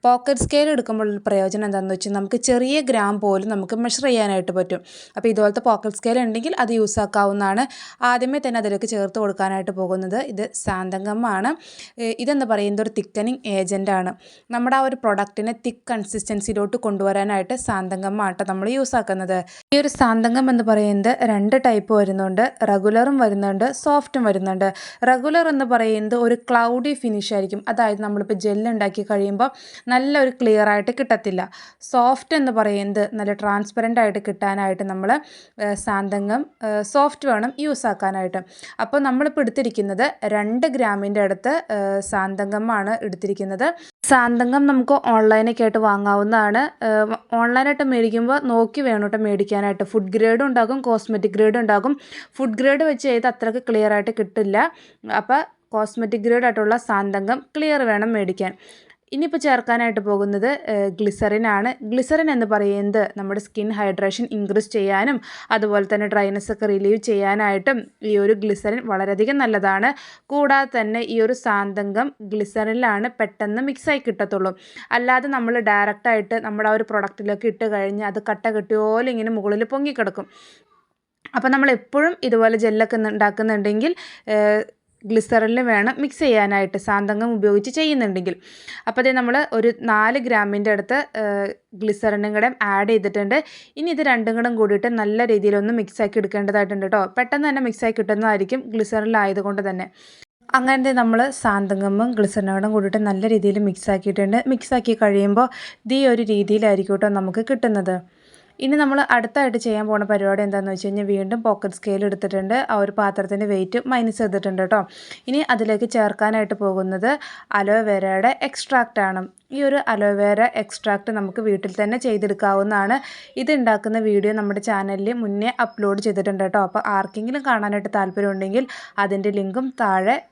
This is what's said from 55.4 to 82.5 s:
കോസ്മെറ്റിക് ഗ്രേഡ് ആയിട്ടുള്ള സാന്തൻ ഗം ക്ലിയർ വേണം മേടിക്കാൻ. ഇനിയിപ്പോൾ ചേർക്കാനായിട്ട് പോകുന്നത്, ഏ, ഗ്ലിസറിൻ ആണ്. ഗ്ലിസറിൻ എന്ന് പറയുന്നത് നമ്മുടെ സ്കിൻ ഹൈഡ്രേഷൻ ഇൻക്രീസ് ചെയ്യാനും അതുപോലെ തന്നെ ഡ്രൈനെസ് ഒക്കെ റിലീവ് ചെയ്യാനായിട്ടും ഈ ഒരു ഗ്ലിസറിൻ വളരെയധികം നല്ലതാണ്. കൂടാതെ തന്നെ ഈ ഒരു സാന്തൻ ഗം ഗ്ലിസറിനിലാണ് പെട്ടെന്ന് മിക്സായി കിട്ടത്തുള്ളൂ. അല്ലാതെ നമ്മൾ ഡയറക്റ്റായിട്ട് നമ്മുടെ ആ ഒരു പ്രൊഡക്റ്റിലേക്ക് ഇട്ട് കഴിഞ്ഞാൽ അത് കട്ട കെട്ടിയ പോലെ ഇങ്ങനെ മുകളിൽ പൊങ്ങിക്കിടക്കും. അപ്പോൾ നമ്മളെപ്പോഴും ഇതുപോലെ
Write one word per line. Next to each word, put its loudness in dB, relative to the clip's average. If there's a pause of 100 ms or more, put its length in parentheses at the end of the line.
കോസ്മെറ്റിക് -2
ഗ്രേഡ് 4
ആയിട്ടുള്ള 2 (120)
സാന്തൻ 0
ഗം 0 (160)
ക്ലിയർ 0 (100)
വേണം 2
മേടിക്കാൻ. -2 (600)
ഇനിയിപ്പോൾ -2
ചേർക്കാനായിട്ട് 2
പോകുന്നത്, 0 (240)
ഏ, 0 (240)
ഗ്ലിസറിൻ 0 (120)
ആണ്. 0 (200)
ഗ്ലിസറിൻ 2
എന്ന് 2
പറയുന്നത് 2 (180)
നമ്മുടെ -4
സ്കിൻ -6 (100)
ഹൈഡ്രേഷൻ -2 (120)
ഇൻക്രീസ് 0
ചെയ്യാനും 2 (380)
അതുപോലെ 2
തന്നെ 0
ഡ്രൈനെസ് 0
ഒക്കെ -4
റിലീവ് 2
ചെയ്യാനായിട്ടും 2 (320)
ഈ 2 (100)
ഒരു 4
ഗ്ലിസറിൻ -2 (100)
വളരെയധികം 0
നല്ലതാണ്. 2 (420)
കൂടാതെ 2
തന്നെ -2 (120)
ഈ 2
ഒരു 0
സാന്തൻ -2
ഗം 0 (240)
ഗ്ലിസറിനിലാണ് -2 (100)
പെട്ടെന്ന് -2
മിക്സായി -2
കിട്ടത്തുള്ളൂ. -2 (460)
അല്ലാതെ 0
നമ്മൾ -2 (140)
ഡയറക്റ്റായിട്ട് 0
നമ്മുടെ -2
ആ 2
ഒരു -4
പ്രൊഡക്റ്റിലേക്ക് -4
ഇട്ട് -4
കഴിഞ്ഞാൽ -2
അത് -6
കട്ട -4 (100)
കെട്ടിയ -2
പോലെ 0
ഇങ്ങനെ -2
മുകളിൽ 0 (100)
പൊങ്ങിക്കിടക്കും. -4 (1080)
അപ്പോൾ 2
നമ്മളെപ്പോഴും 2 (140)
ഇതുപോലെ 4